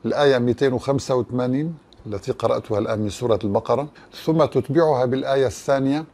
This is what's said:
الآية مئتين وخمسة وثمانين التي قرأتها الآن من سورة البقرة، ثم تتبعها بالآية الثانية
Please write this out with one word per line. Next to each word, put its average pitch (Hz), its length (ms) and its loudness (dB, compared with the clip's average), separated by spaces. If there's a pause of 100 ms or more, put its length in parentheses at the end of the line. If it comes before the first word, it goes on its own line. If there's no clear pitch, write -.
الآية 135 320 4
مئتين 123 340 2
وخمسة 131 420 -2
وثمانين 127 600 -2 (320)
التي 104 260 -6
قرأتها 113 460 -2
الآن 113 200 -2
من 107 100 -2
سورة 110 360 0
البقرة، 117 440 0 (360)
ثم 160 200 2
تتبعها 139 600 2
بالآية 131 420 0
الثانية 135 680 -2